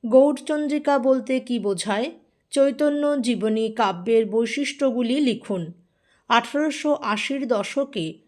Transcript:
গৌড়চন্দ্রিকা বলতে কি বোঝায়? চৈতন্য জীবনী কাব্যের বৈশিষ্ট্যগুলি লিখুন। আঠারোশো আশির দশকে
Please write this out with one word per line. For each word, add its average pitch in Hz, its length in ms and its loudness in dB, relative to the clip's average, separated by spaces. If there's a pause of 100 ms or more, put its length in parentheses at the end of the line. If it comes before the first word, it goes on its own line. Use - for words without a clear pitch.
গৌড়চন্দ্রিকা 294 920 2
বলতে 262 420 0
কি 247 180 -6
বোঝায়? 202 500 -2 (440)
চৈতন্য 294 500 2 (200)
জীবনী 220 420 0 (120)
কাব্যের 214 540 2
বৈশিষ্ট্যগুলি 240 920 0
লিখুন। 208 440 -2 (680)
আঠারোশো 285 600 0 (140)
আশির 233 440 -4
দশকে 233 560 -2 (240)